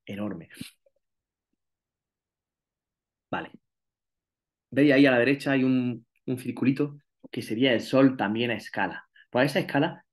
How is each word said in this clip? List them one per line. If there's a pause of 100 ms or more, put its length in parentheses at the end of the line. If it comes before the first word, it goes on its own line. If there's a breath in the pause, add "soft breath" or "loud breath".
enorme. (2750 loud breath)
Vale. (1160)
¿Veis?
Ahí
a
la
derecha
hay
un, (220)
un
circulito (340)
que
sería
el
Sol
también
a
escala. (240 soft breath)
Pues
a
esa
escala,